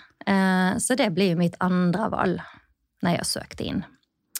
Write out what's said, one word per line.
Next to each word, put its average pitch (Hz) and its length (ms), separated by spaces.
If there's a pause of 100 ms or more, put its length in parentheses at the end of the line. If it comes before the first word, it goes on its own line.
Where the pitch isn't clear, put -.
(200)
Eh, 185 580
så 247 200
det 269 160
blir 180 200
jo 165 80
mitt 175 180
andre 180 520
valg - 320 (600)
når 175 140
jeg - 140
søkte - 340
inn. - 160 (580)